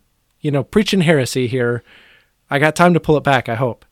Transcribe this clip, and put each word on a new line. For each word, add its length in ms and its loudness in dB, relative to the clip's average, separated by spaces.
you 120 -6
know, 120 -2
preaching 380 0
heresy 460 0
here, 360 -4
I 100 -2
got 160 0
time 180 4
to 60 2
pull 180 0
it 60 -4
back, 260 0
I 60 -4
hope. 360 -4